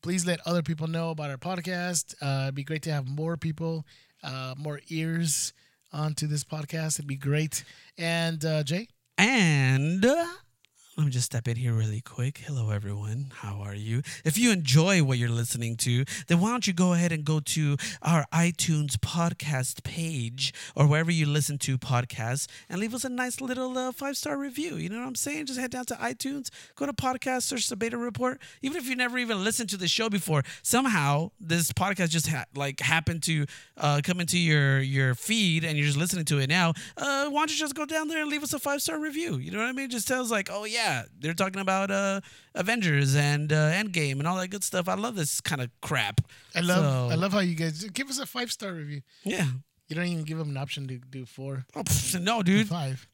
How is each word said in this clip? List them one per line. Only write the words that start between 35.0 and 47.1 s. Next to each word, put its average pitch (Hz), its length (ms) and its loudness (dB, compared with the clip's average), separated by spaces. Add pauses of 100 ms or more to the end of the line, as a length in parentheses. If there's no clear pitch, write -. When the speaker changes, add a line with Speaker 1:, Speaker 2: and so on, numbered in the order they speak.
Speaker 2:
feed 180 480 2
and 160 140 -2
you're 147 120 2
just 139 100 2
listening 175 260 0
to 143 140 2
it 131 100 2
now. 170 240 4 (240)
Uh, 277 320 0
why 294 120 0
don't 311 100 2
you 294 80 -4
just 294 160 -2
go 302 100 -4
down 311 240 -2
there 320 140 -2
and 302 80 -2
leave 294 120 -2
us 302 120 -4
a 285 40 -4
five-star 294 400 -2
review? 302 380 -4
You 139 140 -6
know 190 80 -4
what 226 100 0
I 262 40 -4
mean? 262 180 -6
Just 240 180 -4
tell 254 140 0
us, 226 80 -2
like, 202 200 0
"Oh, 208 140 -6
yeah, 220 220 0 (320)
they're 151 160 -2
talking 190 260 0
about, 190 300 2
uh, 196 300 2 (340)
Avengers 170 600 4
and, 147 360 2
uh, 156 200 4
Endgame 175 400 0
and 143 140 -2
all 185 100 0
that 185 120 -4
good 196 160 -6
stuff. 180 240 -2
I 185 60 2
love 214 220 -4
this 151 240 -2
kind 139 200 -2
of 123 80 -2 (140)
crap." 110 380 0 (340)
Speaker 1:
I 175 60 0
love, 143 500 4